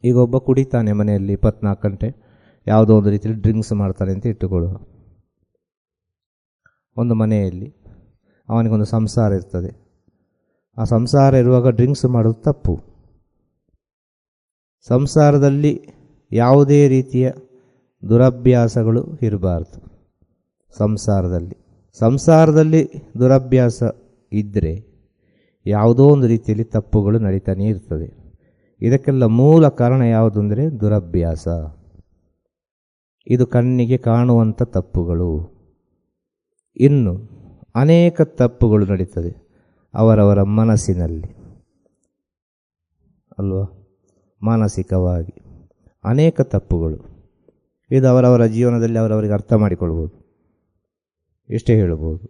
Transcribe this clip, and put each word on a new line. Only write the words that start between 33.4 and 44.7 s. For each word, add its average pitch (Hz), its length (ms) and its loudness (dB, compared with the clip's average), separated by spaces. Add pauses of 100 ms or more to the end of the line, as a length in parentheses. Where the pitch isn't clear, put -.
ಕಣ್ಣಿಗೆ 123 520 0
ಕಾಣುವಂಥ 117 640 0
ತಪ್ಪುಗಳು. 85 960 -6 (1160)
ಇನ್ನು 131 360 0 (600)
ಅನೇಕ 170 480 2
ತಪ್ಪುಗಳು 117 640 0
ನಡೀತದೆ 90 640 -6 (440)
ಅವರವರ 104 480 2
ಮನಸ್ಸಿನಲ್ಲಿ 98 840 -2 (2000)
ಅಲ್ವಾ? 95 500 -8 (540)
ಮಾನಸಿಕವಾಗಿ 92 920 -2 (720)